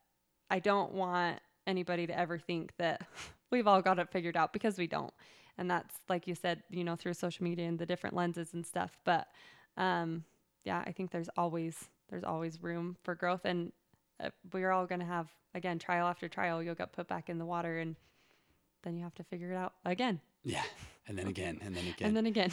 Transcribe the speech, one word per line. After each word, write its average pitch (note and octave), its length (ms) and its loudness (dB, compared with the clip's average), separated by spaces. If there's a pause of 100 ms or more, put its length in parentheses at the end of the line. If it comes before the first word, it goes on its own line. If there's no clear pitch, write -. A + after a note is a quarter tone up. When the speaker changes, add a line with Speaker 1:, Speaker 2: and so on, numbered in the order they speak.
(500)
Speaker 1:
I F#3+ 80 4
don't G3+ 340 2
want F3+ 480 0 (280)
anybody F3 400 0
to E3 100 -4
ever E3+ 200 2
think E3 400 -4
that E3+ 280 0 (220)
<laughs> - 240 -14
we've A#3+ 160 6
all G3 120 12
got F#3 200 6
it E3+ 100 0
figured E3+ 260 0
out, D#3+ 160 4
because G#3 240 0
we F3 120 0
don't. D3 260 -2 (420)
And F3+ 140 0
that's, - 240 0 (140)
like F3+ 180 0
you F3+ 80 -2
said, E3+ 340 -2
you F3 140 -2
know, E3+ 140 -2
through F3 180 -2
social F3 300 -4
media E3+ 240 0
and E3+ 100 0
the E3+ 80 -4
different F3 300 -2
lenses F3 380 0
and E3+ 120 -4
stuff. F3 380 -2
But, E3+ 240 2 (480)
um, E3+ 480 0 (400)
yeah, F#3 200 -2
I - 60 -6
think F3+ 220 -6
there's E3+ 240 -2
always, E3 520 -2 (200)
there's F3+ 160 -8
always E3 360 -4
room E3+ 440 -4
for F3 100 -2
growth. F3+ 300 0
And, F3 280 0 (480)
uh, - 100 -4 (220)
we're F#3 200 2
all F#3 140 2
gonna F3+ 180 -2
have, E3+ 260 -4 (240)
again, F3 240 -2
trial F3 300 2
after F3 200 -4
trial. E3+ 340 0
You'll E3+ 120 -4
get - 180 -6
put F3 160 -8
back F3 220 -4
in E3+ 80 -4
the E3 80 -4
water, E3+ 320 -2
and E3 160 -4 (880)
then E3+ 140 -4
you E3+ 80 -6
have E3+ 120 -10
to F3 80 -10
figure F3+ 280 -6
it F#3 40 -2
out F#3 180 -4 (100)
again. F#3 360 2 (240)
Speaker 2:
Yeah. - 180 -2 (440)
And G2 120 -6
then F#2 80 -2
again, F2+ 360 -2
and G2 140 -4
then F2 100 -2
Speaker 1:
<laughs> - 20 0
Speaker 2:
again. - 200 0
Speaker 1:
And G#3+ 80 4
then A3 100 4
again. G3+ 260 4